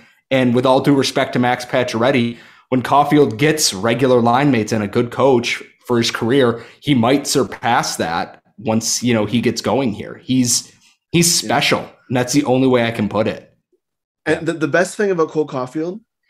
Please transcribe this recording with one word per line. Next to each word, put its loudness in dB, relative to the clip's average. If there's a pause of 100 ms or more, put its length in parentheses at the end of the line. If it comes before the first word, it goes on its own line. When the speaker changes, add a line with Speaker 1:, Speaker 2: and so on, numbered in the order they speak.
(300)
Speaker 1:
And 2
with 2
all 4
due 2
respect 0
to 0
Max 0
Pacioretty, 0 (320)
when 0
Caulfield 2
gets 0
regular 2
line 2
mates 0
and -2
a -4
good -2
coach 0 (240)
for 0
his 0
career, 0 (160)
he 0
might 2
surpass -2
that -6 (160)
once, -2
you 2
know, 2
he -2
gets -2
going -2
here. -12
He's, -2 (400)
he's 2
Speaker 2:
Yeah. -8
Speaker 1:
special. 0 (200)
And -2
that's -2
the 2
only 2
way 4
I -2
can -4
put -2
it. -10 (720)
Speaker 2:
And -2
the, -2
the -4
best 0
thing -2
about 0
Cole -2
Caulfield, -8 (280)